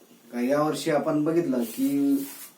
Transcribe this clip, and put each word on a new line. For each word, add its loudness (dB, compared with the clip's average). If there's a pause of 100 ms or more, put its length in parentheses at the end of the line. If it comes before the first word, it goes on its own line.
(340)
का, -4
यावर्षी 0
आपण 2
बघितलं 0
की 0 (320)